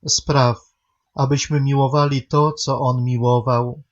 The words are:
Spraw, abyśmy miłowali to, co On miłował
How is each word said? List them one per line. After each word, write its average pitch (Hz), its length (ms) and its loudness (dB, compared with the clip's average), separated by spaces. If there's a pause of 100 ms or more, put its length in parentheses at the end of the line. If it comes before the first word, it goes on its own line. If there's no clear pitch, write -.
Spraw, 131 500 0 (580)
abyśmy 143 460 0
miłowali 139 640 0
to, 151 300 0
co 139 280 -4
On 127 240 0
miłował 123 880 0